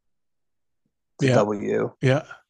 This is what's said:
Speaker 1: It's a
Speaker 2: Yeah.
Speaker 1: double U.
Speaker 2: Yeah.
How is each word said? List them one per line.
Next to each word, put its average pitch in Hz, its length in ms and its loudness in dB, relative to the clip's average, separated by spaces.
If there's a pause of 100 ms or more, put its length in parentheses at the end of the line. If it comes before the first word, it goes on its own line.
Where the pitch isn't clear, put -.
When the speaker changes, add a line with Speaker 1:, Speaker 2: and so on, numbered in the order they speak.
(1200)
Speaker 1:
It's 139 80 0
a - 20 4
Speaker 2:
Yeah. 123 60 4
Speaker 1:
double 107 200 2
U. 107 460 -4
Speaker 2:
Yeah. 131 220 2 (260)